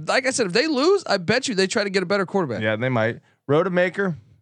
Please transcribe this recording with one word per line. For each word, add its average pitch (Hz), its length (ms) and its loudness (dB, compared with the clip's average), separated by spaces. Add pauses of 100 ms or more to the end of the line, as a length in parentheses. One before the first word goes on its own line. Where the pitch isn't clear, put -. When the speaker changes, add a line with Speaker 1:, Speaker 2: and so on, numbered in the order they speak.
Speaker 1:
Like 254 200 0
I 254 40 0
said, 226 160 0
if 175 80 -6
they 269 120 2
lose, 320 400 2
I 196 120 0
bet 214 280 0
you 240 80 -2
they 190 120 2
try 208 180 0
to 202 60 -6
get 190 120 0
a 180 40 -4
better 196 180 0
quarterback. 143 380 -2
Speaker 2:
Yeah, 110 140 0
they 123 120 -2
might. 117 300 0 (320)
Rodemaker, 180 640 0 (260)